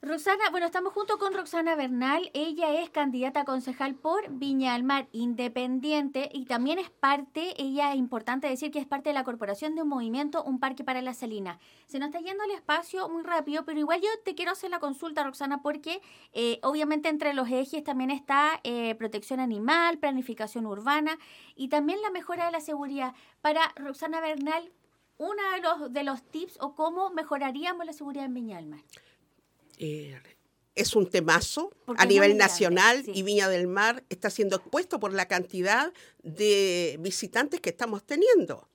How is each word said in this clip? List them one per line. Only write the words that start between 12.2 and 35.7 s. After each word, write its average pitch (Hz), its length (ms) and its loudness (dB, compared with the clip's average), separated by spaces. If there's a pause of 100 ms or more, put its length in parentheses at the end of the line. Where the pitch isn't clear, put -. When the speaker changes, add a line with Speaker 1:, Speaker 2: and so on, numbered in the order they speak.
Speaker 1:
yendo 392 240 -6
el 403 80 -4
espacio 349 560 -2
muy 330 160 -6
rápido, 311 400 -2
pero 311 160 -4
igual 320 200 2
yo 403 80 0 (160)
te 359 120 -6
quiero 359 160 -2
hacer 381 180 -6
la 349 80 -4
consulta, 302 460 -4
Roxana, 277 360 -4
porque, 294 400 -4 (340)
eh, 233 280 0
obviamente 302 460 0
entre 302 260 0
los 262 160 0
ejes 269 320 -2
también 262 300 -2
está, 285 500 2
eh, 233 320 -2
protección 226 460 -6
animal, 277 580 2
planificación 240 680 -4
urbana 285 520 0 (380)
y 262 120 -6
también 302 340 0
la 427 80 -2
mejora 349 360 -4
de 339 60 -2
la 330 80 -4
seguridad. 277 520 -6 (280)
Para 311 340 2
Roxana 311 460 -6
Bernal, 311 500 -4 (480)
uno 403 240 -4 (100)
de 370 100 -4
los, 302 300 -2
de 285 120 -4
los 269 180 -6
tips 349 380 -10
o 285 160 -8
cómo 339 340 0
mejoraríamos 320 760 -4
la 320 80 -12
seguridad 277 320 -8
en 254 80 -6
Viña 220 240 -8
del 160 80 -14
Mar. 151 180 -16 (960)
Speaker 2:
Eh, 151 400 -8 (560)
es - 220 2
un 185 140 4
temazo 175 600 4 (140)
Speaker 1:
Porque 240 160 0
Speaker 2:
a 185 40 12
Speaker 1:
es 190 40 4
muy 202 60 10
Speaker 2:
nivel 202 160 10
Speaker 1:
grande, 208 140 8
Speaker 2:
nacional 196 600 6
Speaker 1:
sí. 202 100 -10
Speaker 2:
y 190 80 -2
Viña 202 280 4
del 180 160 2
Mar 214 420 2
está 190 220 -4
siendo 196 260 0
expuesto 320 420 -2
por 196 140 -2
la 190 160 0
cantidad 196 640 2 (300)